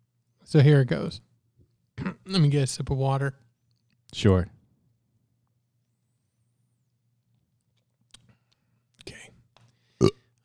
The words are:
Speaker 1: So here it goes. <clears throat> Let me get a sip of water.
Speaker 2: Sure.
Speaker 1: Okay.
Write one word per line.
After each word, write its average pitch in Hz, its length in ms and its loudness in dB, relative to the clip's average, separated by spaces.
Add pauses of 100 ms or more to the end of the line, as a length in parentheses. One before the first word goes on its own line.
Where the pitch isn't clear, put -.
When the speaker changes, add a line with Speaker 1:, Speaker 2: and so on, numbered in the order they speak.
(440)
Speaker 1:
So - 160 2
here 139 220 6
it 123 60 -2
goes. - 340 -8 (720)
<clears throat> - 80 -12 (220)
Let 185 160 0
me 147 80 4
get 139 140 0
a - 20 -2
sip - 240 -10
of 135 80 -4
water. 135 360 -4 (760)
Speaker 2:
Sure. 92 340 2 (4000)
Speaker 1:
Okay. - 220 -20 (1160)